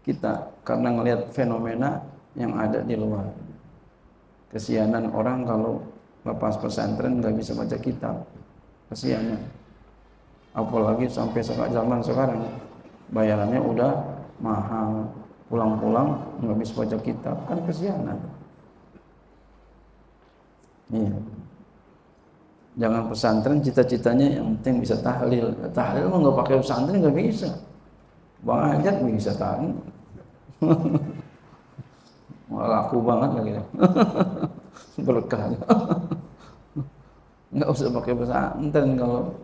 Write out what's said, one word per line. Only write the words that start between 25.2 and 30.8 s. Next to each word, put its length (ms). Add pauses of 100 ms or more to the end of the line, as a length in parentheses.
Tahlil 320
mah 160
nggak 160
pakai 240
pesantren 400
nggak 120
bisa. 360 (880)
Bang 360
Ajat 240
bisa 320
tahlil. 400 (840)
<laughs> 1900